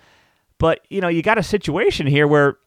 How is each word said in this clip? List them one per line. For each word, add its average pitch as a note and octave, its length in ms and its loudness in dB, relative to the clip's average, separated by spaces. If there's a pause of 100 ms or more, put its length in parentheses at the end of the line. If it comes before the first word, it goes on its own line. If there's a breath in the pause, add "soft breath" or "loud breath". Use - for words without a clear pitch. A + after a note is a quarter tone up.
(580 soft breath)
But, D#3+ 320 -2
you G3 100 -6
know, F#3 80 -2
you E3 140 -2
got G#3+ 160 0
a G3 40 -2
situation F#3+ 640 -2
here C#3+ 220 2
where, C#3+ 380 2